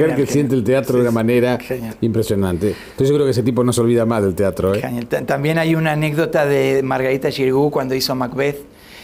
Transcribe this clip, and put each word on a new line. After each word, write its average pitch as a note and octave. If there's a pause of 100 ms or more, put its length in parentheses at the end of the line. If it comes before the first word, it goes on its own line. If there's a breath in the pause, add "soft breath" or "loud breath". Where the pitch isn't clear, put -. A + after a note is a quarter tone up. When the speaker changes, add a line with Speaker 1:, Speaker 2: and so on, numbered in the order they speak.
Speaker 1:
genial, D#3+
Speaker 2:
que - (120)
Speaker 1:
genial. B2+
Speaker 2:
siente C#3
el B2
teatro B2+
de B2
Speaker 1:
Sí, -
Speaker 2:
una A#2+
Speaker 1:
sí. A2+
Speaker 2:
manera A#2+
Speaker 1:
Genial. A#2
Speaker 2:
impresionante. G2+
Entonces -
yo D3
creo D3
que C3
ese A#2
tipo A#2
no B2
se A#2+
olvida A#2
más A2+
del G2
teatro, F#2+
¿eh? G#2
Speaker 1:
Genial. A#2+
Ta-, C#3+
también D3
hay D#3+
una D#3+
anécdota D3+
de C3+
Margarita C3
Girgú C3+
cuando C3
hizo C3
Macbeth B2+ (460 loud breath)